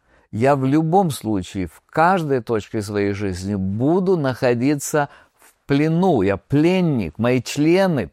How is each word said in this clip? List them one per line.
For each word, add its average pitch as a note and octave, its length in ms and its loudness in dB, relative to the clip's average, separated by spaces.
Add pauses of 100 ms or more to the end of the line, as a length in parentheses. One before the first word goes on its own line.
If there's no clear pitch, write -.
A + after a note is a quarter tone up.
(320)
Я C3 220 2
в C3 120 0
любом D#3+ 440 2
случае, G2+ 560 -4
в - 200 -16
каждой D#3 560 0
точке A2 400 -4
своей G2+ 300 -2
жизни G2 420 -6
буду C#3+ 640 0
находиться C3+ 920 0 (240)
в - 340 -20
плену. D#3+ 540 2
Я G2 160 2
пленник, D3+ 800 0
мои B2 220 0
члены D#3+ 720 0